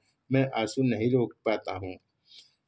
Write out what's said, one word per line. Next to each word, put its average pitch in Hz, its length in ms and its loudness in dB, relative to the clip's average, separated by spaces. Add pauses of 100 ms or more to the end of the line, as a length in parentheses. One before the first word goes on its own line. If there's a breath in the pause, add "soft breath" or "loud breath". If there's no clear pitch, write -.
(320)
मैं 131 180 4
आंसू 113 320 -2
नहीं 120 300 2
रोक 120 220 2 (100)
पाता 104 320 -2
हूँ। 92 200 -8 (720 soft breath)